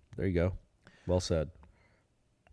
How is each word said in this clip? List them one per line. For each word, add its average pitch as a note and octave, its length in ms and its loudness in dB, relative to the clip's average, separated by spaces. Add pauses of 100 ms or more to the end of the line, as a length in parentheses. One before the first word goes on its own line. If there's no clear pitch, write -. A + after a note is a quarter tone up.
(180)
There - 100 -2
you F#2+ 60 0
go. F2 200 2 (540)
Well F2+ 120 2
said. D#2+ 300 -2 (1040)